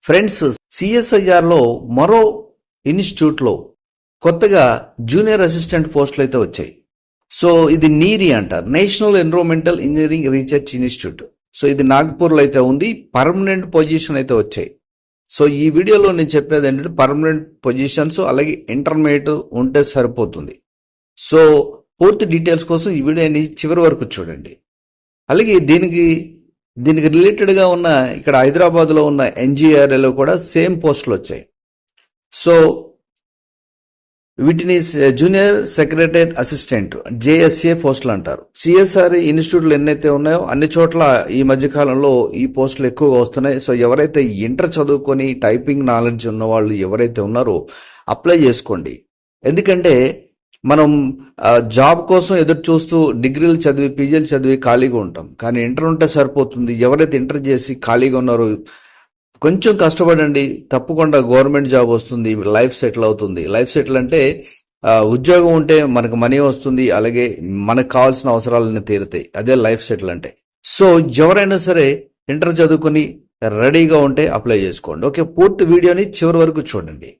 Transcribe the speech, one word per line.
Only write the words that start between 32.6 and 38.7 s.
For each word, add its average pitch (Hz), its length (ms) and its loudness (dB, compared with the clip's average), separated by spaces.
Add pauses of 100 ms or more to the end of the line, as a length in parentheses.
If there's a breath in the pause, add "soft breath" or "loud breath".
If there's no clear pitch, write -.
వీటిని 175 320 0 (420)
జూనియర్ 196 400 2 (160)
సెక్రటరీ 160 480 0 (200)
అసిస్టెంట్, 120 520 -6 (300)
జేఎస్ఏ 165 580 2
పోస్టులు 131 320 -2
అంటారు. 82 280 -8 (200)
సిఎస్ఆర్ 180 540 4 (120)